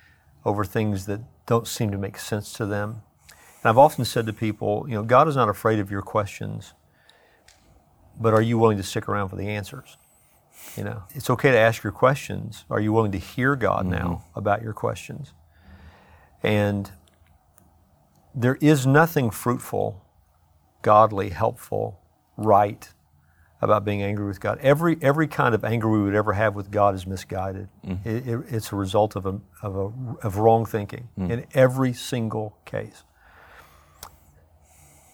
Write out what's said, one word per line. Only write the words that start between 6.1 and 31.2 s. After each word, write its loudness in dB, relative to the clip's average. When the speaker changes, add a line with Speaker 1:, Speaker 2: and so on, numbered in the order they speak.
Speaker 1:
but 4
are 6
you 2
willing 4
to -4
stick -6
around -2
for -12
the -6
answers?" -8
You -8
know, -10
it's -12
okay 4
to 6
ask 4
your -4
questions. -2
Are -2
you 0
willing 2
to -6
hear -2
God 0
now -4
Speaker 2:
Mm-hmm. -12
Speaker 1:
about -2
your -10
questions? -8
And 0
there 2
is 4
nothing 4
fruitful, -4
godly, 4
helpful, -4
right 2
about 4
being -2
angry -4
with -6
God. -4
Every, 4
every 2
kind 0
of -2
anger 0
we 2
would 0
ever 2
have 0
with -10
God 2
is -8
misguided. -8
Speaker 2:
Mm. -8
Speaker 1:
It, -4
it, -4
it's -6
a -6
result 0
of -8
a, -4
of -8
a, -8
of -4
wrong 6
thinking -8
Speaker 2:
Mm. -4